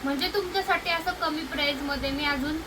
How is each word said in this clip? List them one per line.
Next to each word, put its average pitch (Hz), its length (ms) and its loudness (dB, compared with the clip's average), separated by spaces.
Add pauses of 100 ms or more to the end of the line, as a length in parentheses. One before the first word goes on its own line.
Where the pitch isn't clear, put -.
म्हणजे 285 300 0
तुमच्यासाठी 370 560 2
असं 339 220 0
कमी 320 300 0
प्राईसमध्ये 285 720 0
मी 285 140 -2
अजून 285 420 0